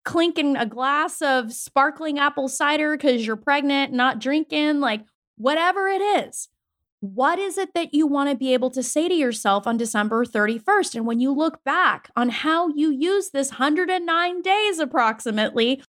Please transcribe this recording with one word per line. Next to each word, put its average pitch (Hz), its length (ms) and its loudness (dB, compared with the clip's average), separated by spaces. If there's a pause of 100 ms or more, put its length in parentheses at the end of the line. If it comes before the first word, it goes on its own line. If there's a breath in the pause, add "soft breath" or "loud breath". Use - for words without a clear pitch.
clinking 330 500 0
a 233 120 -2
glass 277 560 -2
of 254 280 0
sparkling 294 680 -2
apple 285 300 0
cider 302 500 0
'cause 247 280 2
you're 220 100 -2
pregnant, 277 580 0
not 247 240 2
drinking, 302 600 0
like, 220 260 -2 (320)
whatever 339 500 2
it 392 140 0
is. - 480 -2 (500)
What 254 400 -2
is 392 180 -4
it 370 160 -4
that 339 180 -2
you 302 140 4
wanna 277 300 0
be 254 180 0
able 254 160 0
to 254 100 -4
say 302 280 0
to 370 60 0
yourself 220 520 0
on 233 100 0
December 226 480 0
thirty-first? 233 720 0
And 226 100 -4
when 233 140 0
you 262 140 2
look 311 320 -2
back 285 500 0
on 240 140 0
how 320 400 0
you 302 240 0
use 370 380 0
this 277 200 -2
hundred 311 400 0
and 359 160 -2
nine 349 340 0
days 392 380 2
approximately, 233 1040 0 (100)